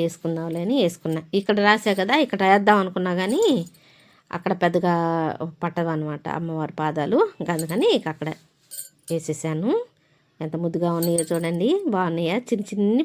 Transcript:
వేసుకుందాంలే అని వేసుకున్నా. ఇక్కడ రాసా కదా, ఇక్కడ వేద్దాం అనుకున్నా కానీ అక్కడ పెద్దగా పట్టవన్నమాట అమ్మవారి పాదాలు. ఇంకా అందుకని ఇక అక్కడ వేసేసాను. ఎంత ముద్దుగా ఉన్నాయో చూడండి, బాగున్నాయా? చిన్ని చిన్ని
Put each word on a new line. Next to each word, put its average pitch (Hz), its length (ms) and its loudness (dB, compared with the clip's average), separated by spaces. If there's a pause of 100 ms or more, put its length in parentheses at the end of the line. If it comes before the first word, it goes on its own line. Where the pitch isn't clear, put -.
వేసుకుందాంలే 165 640 -4
అని 247 180 0
వేసుకున్నా. 160 380 -2 (180)
ఇక్కడ 202 180 0 (100)
రాసా 214 340 2
కదా, 214 140 0 (100)
ఇక్కడ 196 160 -4 (100)
వేద్దాం 208 320 6
అనుకున్నా 185 280 -2 (100)
కానీ 233 200 0 (880)
అక్కడ 180 220 -2 (100)
పెద్దగా 175 300 2 (720)
పట్టవన్నమాట 160 640 -4 (120)
అమ్మవారి 160 420 -6
పాదాలు. 156 380 0 (200)
ఇంకా 170 180 -4
అందుకని 175 400 0
ఇక 180 160 -4
అక్కడ 160 160 -8 (840)
వేసేసాను. 160 600 -4 (680)
ఎంత 156 240 -6
ముద్దుగా 170 260 2 (100)
ఉన్నాయో 170 320 2
చూడండి, 170 380 0 (240)
బాగున్నాయా? 175 440 0 (100)
చిన్ని 208 220 -2
చిన్ని 208 360 2